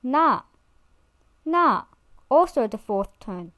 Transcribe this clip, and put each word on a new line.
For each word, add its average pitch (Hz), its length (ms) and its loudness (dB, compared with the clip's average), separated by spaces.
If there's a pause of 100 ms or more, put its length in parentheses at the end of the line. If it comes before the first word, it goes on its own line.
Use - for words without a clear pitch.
那. 269 420 0 (1000)
那, 311 420 0 (420)
also 294 380 2
the 214 120 -8
fourth 196 420 -6
tone. 175 380 -12